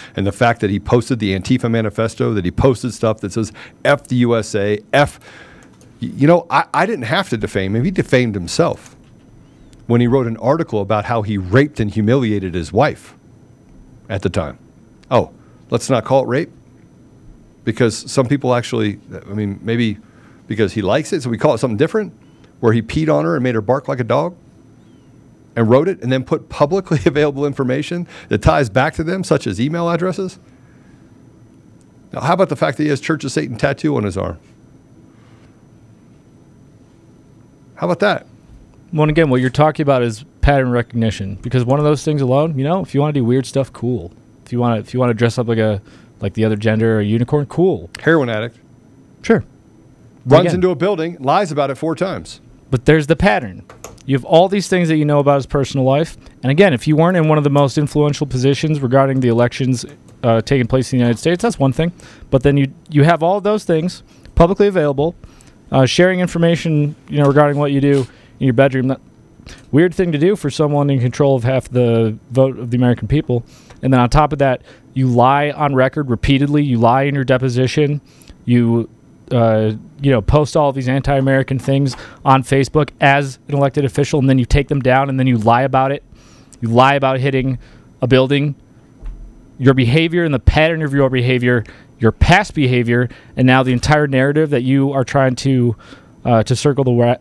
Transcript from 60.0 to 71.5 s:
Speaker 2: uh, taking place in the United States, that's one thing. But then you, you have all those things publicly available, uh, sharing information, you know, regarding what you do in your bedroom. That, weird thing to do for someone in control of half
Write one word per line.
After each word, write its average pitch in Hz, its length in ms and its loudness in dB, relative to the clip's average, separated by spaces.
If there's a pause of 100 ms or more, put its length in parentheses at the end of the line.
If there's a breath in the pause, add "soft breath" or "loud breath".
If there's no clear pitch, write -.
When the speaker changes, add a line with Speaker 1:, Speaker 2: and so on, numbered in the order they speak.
Speaker 2:
uh, 113 200 2
taking 131 260 0
place 131 240 -2
in 127 60 0
the 123 40 2
United 120 160 2
States, 175 240 -2
that's 226 160 -2
one 135 140 2
thing. 170 200 -2 (380 loud breath)
But 135 140 2
then 143 120 2
you, 139 160 0 (160)
you 147 140 2
have 160 200 2
all 190 180 0
those 208 240 -2
things 165 400 -2 (320 loud breath)
publicly 196 320 4
available, 151 480 0 (560 loud breath)
uh, 131 140 4
sharing 180 340 2
information, 170 720 0 (140)
you 147 100 -4
know, 147 80 4
regarding 143 320 2
what 147 140 -2
you 139 80 0
do 139 260 2 (320 loud breath)
in 135 80 -2
your 127 80 2
bedroom. 131 340 2
That, 135 120 -4 (720 loud breath)
weird 165 200 4
thing 175 200 -2
to 147 60 -2
do 185 180 2
for 143 140 -6
someone 143 380 0
in 139 120 0
control 135 340 0
of 123 80 -2
half 127 260 -2